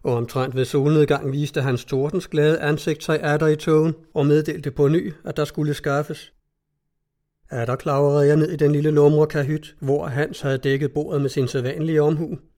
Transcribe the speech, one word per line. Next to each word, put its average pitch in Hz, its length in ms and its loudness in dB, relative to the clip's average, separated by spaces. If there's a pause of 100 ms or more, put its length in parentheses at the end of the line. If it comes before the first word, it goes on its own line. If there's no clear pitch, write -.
og 139 100 -2
omtrent 123 420 -4
ved 131 100 0
solnedgang 143 640 2
viste 147 300 -4
hans 127 240 -2
tordensglade 151 720 0
ansigt 151 440 -2
sig 156 180 -2
atter 151 260 0
i 156 80 4
tågen 156 380 2 (200)
og 147 120 0
meddelte 151 460 0
på 143 160 2
ny, 165 260 0 (100)
at - 140 -8
der 151 80 0
skulle 151 280 -4
skaffes. 147 600 -6 (1160)
Atter 123 260 -4
klavrede 143 520 2
jeg 147 80 6
ned 156 160 2
i 156 40 -6
den 147 160 2
lille 151 200 0
lumre 151 360 4
kahyt, 151 520 -4
hvor 147 260 -2
Hans 143 360 -4
havde 135 160 -2
dækket 135 360 -2
bordet 147 280 -2
med 139 80 -2
sin 131 180 -2
sædvanlige 151 540 -2
omhu 156 360 0 (200)